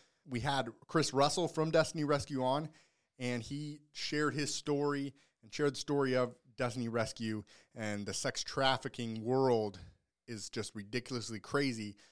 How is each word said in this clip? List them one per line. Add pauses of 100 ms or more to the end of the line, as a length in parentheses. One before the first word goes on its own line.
(280)
we
had (180)
Chris
Russell
from
Destiny
Rescue
on, (520)
and
he (120)
shared
his
story (300)
and
shared
the
story
of (240)
Destiny
Rescue, (320)
and
the
sex
trafficking
world (500)
is
just
ridiculously
crazy. (160)